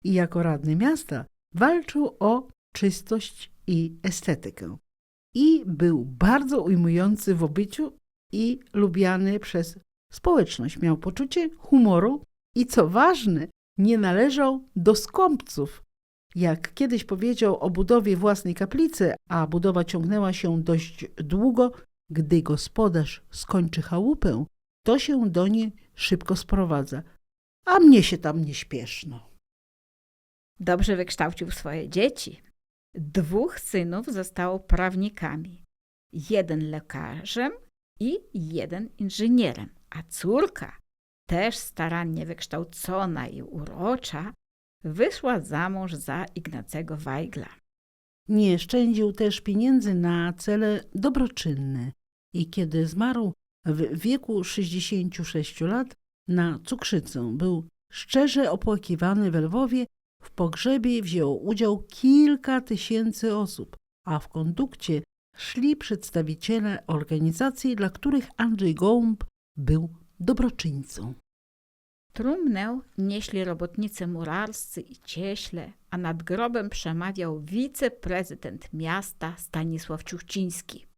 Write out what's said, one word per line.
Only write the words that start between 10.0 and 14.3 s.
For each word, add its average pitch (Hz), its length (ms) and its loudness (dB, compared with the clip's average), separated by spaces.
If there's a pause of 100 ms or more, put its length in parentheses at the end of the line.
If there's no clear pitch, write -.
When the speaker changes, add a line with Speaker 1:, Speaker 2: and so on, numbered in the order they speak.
Speaker 1:
społeczność. 196 680 0
Miał 160 180 2
poczucie 277 600 -2
humoru 226 680 6 (300)
i, 240 120 2
co 170 220 4
ważne, 214 600 4 (300)
nie 220 200 6
należał 262 760 2